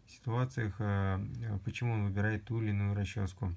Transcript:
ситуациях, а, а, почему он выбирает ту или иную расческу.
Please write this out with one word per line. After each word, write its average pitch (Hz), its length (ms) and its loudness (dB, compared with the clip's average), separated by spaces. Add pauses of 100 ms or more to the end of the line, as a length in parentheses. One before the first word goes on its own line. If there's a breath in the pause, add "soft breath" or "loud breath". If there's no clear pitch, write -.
ситуациях, 117 720 -2
а, 98 400 2
а, 104 400 -4
почему - 340 -2
он 107 120 2
выбирает 104 400 2
ту 113 180 0
или 107 80 0
иную 101 240 2
расческу. 95 640 -2